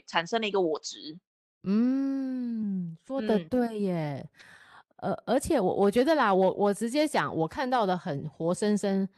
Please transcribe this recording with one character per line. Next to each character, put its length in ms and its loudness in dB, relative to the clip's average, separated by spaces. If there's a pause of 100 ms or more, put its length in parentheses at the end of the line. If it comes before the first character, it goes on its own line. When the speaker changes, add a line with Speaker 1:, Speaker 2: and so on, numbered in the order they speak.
Speaker 1:
产 220 -2
生 140 0
了 80 -2
一 20 -2
个 100 2
我 200 2
执。 360 -14 (460)
Speaker 2:
嗯， 1400 -2
说 160 -4
得 220 2
对 340 -2
耶。 500 -2 (680)
Speaker 1:
嗯。 160 -4
Speaker 2:
呃， 120 -6
而 140 2
且 220 2
我， 120 2
我 160 2
觉 160 4
得 120 4
啦， 180 4
我， 200 4
我 200 2
直 160 -4
接 160 2
讲， 280 -2
我 120 0
看 240 -6
到 160 2
的 100 2
很 320 -6
活 240 -2
生 240 2
生 420 0